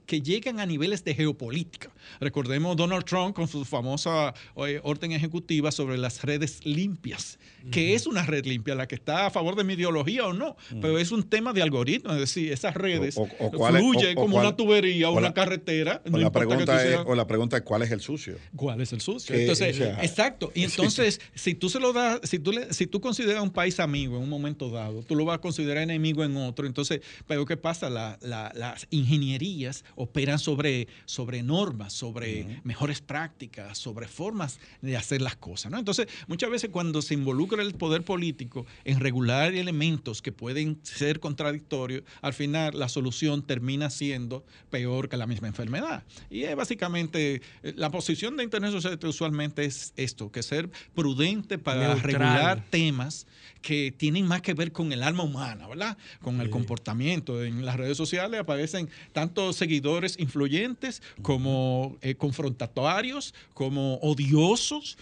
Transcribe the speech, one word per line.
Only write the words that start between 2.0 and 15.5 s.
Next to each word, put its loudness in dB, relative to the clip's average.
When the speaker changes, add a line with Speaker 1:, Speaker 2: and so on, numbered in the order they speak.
Speaker 1:
Recordemos 0
Donald 2
Trump 0
con 0
su -6
famosa, 0
eh, -2
orden -2
ejecutiva 0
sobre -2
las -4
redes -2
limpias, -4
que 4
Speaker 2:
Ujú. 6
Speaker 1:
es 2
una 2
red 0
limpia, -2
la -2
que -10
está 0
a 2
favor 0
de 2
mi 0
ideología 0
o -2
no, -4
Speaker 3:
Ujú. -6
Speaker 1:
pero 2
es 0
un 2
tema 0
de 4
algoritmo, 2
es 2
decir, 0
esas -2
redes 0
Speaker 3:
O, 2
o, -2
o -4
cuál 6
es, 8
Speaker 1:
fluyen 6
Speaker 3:
o, 2
o 6
Speaker 1:
como 6
Speaker 3:
cuál, 8
Speaker 1:
una 4
tubería, 6
Speaker 3:
o 6
Speaker 1:
una 6
Speaker 3:
la, 4
Speaker 1:
carretera, 2